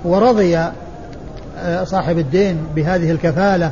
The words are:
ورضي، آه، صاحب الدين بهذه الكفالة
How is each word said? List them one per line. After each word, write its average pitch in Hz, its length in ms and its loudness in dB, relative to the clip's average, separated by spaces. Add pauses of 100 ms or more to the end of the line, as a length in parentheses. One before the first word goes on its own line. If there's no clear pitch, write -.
ورضي، 190 540 4 (1000)
آه، 175 260 -4
صاحب 175 340 0
الدين 175 400 2 (180)
بهذه 165 340 2
الكفالة 170 600 2